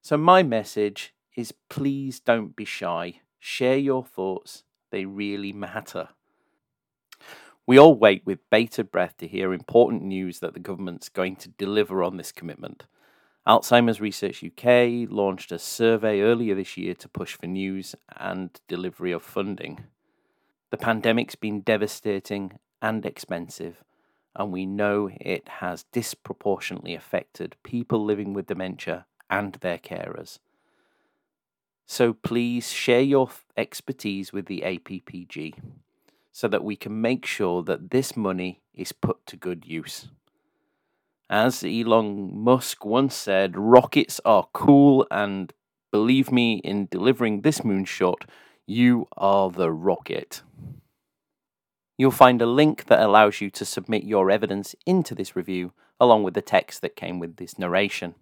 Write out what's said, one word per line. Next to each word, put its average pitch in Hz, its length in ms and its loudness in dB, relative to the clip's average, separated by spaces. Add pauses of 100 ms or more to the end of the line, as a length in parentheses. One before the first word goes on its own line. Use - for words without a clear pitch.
So - 160 -2
my 175 280 6
message 104 680 -4 (220)
is, 117 180 -10 (160)
please 139 520 -6
don't 113 340 -2
be 107 100 -12
shy. 87 560 -8 (200)
Share 131 360 0
your 135 280 -2
thoughts. - 580 -8 (280)
They 98 160 -6
really 101 460 -8
matter. 95 580 -12 (1600)
We 127 120 8
all 151 160 12
wait 104 320 6
with 92 240 -6
bated 113 400 0
breath 90 280 -4
to 82 100 -14
hear 95 260 -4
important 117 480 2
news 95 380 -8
that 82 120 -8
the - 80 -18
government's 90 480 -12
going 95 280 -6
to - 120 -20
deliver 98 540 -2
on 92 140 -4
this 85 160 -14
commitment. - 540 -16 (600)
Alzheimer's 113 540 4
Research 101 420 -8
U 85 80 -14
K 120 560 2
launched 101 440 -4
a 85 80 -10
survey 110 600 0
earlier 113 340 0
this 95 220 -8
year 90 180 -8
to - 140 -20
push - 260 -12
for - 120 -14
news 95 480 -8 (220)
and 92 520 -10
delivery 90 440 -8
of 85 100 -6
funding. - 640 -10 (840)
The - 60 -8
pandemic's 113 580 -2
been 104 260 -8
devastating 101 960 -4 (220)
and 110 260 -6
expensive, 85 760 -12 (520)
and 98 180 -8
we 95 140 -6
know 101 440 -2 (100)
it - 280 -8 (120)
has 90 240 -8
disproportionately - 1120 -8
affected - 680 -10
people 117 420 -4
living 104 280 -4
with 98 140 -8
dementia 90 600 -10 (240)
and 98 240 -4
their 87 240 -8
carers. - 600 -14 (1500)
So 120 280 0
please 120 580 -4
share 123 300 2
your 139 260 4
th-, - 120 -18 (180)
expertise 101 760 -8
with 98 140 -10
the 98 160 -10
A 90 160 -6
P 92 220 -14
P 90 240 -18
G 80 300 -12 (760)
so - 180 -6
that 101 160 -2
we 104 120 -6
can 104 240 -10
make 123 260 -2
sure 90 380 -2
that 85 260 -6
this 131 260 -2
money 92 460 -4 (100)
is - 200 -12
put - 340 -6
to - 100 -20
good 87 300 -10
use. - 420 -12 (1200)
As 110 340 0
Elon 104 720 -2
Musk 123 500 0
once 127 300 0
said, 95 420 -2
"Rockets 120 680 6
are 104 280 4
cool, 143 580 8
and 98 420 -4 (380)
believe 127 400 2
me, 120 260 2
in 98 340 -4
delivering 107 500 0
this 151 200 0
moonshot, 95 640 -2 (420)
you 120 500 2
are 98 340 2
the 82 220 0
rocket." - 720 -4 (1600)
You'll 131 120 6
find 127 300 8
a 117 60 4
link 143 400 2
that - 160 6
allows 104 380 6
you 101 100 -6
to - 140 -10
submit 107 400 -6
your 98 260 2
evidence 98 440 -2 (120)
into 180 280 0
this - 220 -8
review, 90 360 -6 (280)
along 113 220 6
with 92 120 -4
the 101 80 -2
text - 400 0
that - 140 -10
came 90 220 -10
with 85 180 -10
this - 220 -16
narration. 90 640 -4